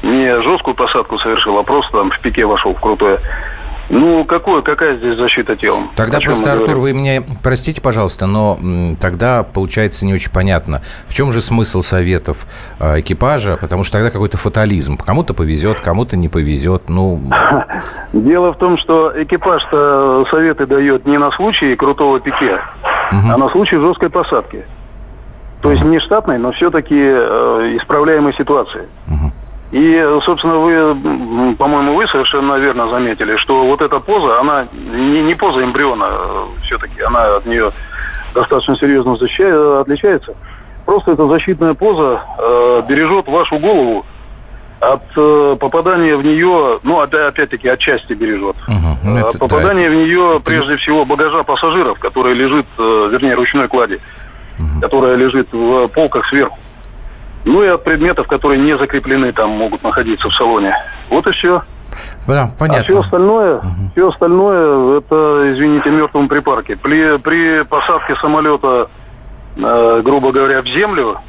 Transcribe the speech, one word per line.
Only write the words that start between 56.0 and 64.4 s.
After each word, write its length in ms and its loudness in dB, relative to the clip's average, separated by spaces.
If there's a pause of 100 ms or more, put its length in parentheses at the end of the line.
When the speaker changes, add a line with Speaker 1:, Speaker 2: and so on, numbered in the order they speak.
Speaker 1:
сверху. 320 0 (880)
Ну 180 4
и 40 4
от 160 2
предметов, 440 0
которые 340 2
не 160 2
закреплены, 560 0
там 180 0
могут 320 -4
находиться 460 -2
в 40 0
салоне. 400 2 (360)
Вот 180 0
и 40 2
все. 320 0 (640)
Speaker 2:
Да, 320 0
понятно. 220 2
Speaker 1:
А 20 -2
все 180 4
остальное, 600 2
Speaker 2:
Мгм. 320 -4
Speaker 1:
все 160 4
остальное — 880 4